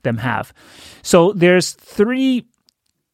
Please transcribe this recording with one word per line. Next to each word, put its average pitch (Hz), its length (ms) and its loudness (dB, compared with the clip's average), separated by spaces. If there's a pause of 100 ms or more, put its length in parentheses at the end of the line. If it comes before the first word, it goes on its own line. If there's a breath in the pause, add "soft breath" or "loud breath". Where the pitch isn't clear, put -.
them 117 160 -4
have. 107 360 -6 (480 loud breath)
So 180 300 2
there's 180 400 2
three, 254 760 -4 (680)